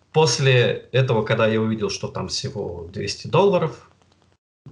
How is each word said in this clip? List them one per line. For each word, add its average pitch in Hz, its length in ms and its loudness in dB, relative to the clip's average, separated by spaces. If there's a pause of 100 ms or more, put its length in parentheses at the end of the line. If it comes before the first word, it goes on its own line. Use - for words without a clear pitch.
(120)
после 131 800 2
этого, 120 300 2
когда 110 240 2
я 110 140 2
увидел, 107 280 -2
что - 200 -8
там 92 200 -8
всего 87 640 -8
двести - 360 -8
долларов, 180 640 2 (800)